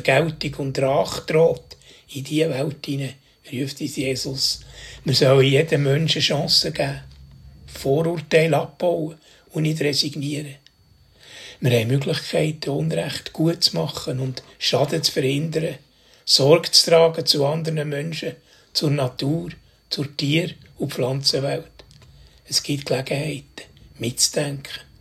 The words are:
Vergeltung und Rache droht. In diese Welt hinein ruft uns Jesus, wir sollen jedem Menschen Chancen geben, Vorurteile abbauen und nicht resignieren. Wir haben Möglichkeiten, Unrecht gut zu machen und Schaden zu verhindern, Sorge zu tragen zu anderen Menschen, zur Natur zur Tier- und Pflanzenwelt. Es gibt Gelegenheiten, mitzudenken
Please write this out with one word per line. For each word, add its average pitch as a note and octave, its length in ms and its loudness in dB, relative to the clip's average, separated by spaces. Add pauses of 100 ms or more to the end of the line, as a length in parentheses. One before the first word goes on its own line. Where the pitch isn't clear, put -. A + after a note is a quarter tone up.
Vergeltung D#3+ 540 0
und C3+ 240 -4
Rache C3+ 480 0
droht. - 500 2 (340)
In C3 120 -8
diese D3+ 260 0
Welt C#3+ 340 -4
hinein C#3 300 -4 (400)
ruft C3+ 260 -6
uns C#3+ 160 -6
Jesus, - 640 -4 (440)
wir C3 80 2
sollen C3+ 320 8
jedem C#3+ 380 4
Menschen D3+ 380 2
Chancen D#3+ 520 0
geben, C#3 280 -4 (680)
Vorurteile D#3+ 880 2
abbauen E3+ 600 -2 (340)
und D#3 120 -2
nicht D#3 180 0
resignieren. D3 720 -2 (1080)
Wir A#2+ 180 4
haben A2+ 100 -2
Möglichkeiten, D#3 840 0
Unrecht D#3+ 600 -4
gut E3 300 0
zu - 120 0
machen D#3+ 440 -4
und C3 220 -6 (160)
Schaden C#3 460 0
zu - 80 2
verhindern, D3 680 -2 (480)
Sorge D3+ 460 4
zu - 180 4
tragen E3 360 6
zu C#3+ 200 2
anderen D#3 420 -2
Menschen, D3+ 460 -6 (400)
zur D#3 160 0
Natur D3 600 -2 (380)
zur - 260 -6
Tier- D#3+ 380 0 (240)
und - 160 -6
Pflanzenwelt. C3+ 880 -2 (640)
Es - 180 -2
gibt C#3 240 -4
Gelegenheiten, C#3 800 -4 (320)
mitzudenken C#3 840 -4 (200)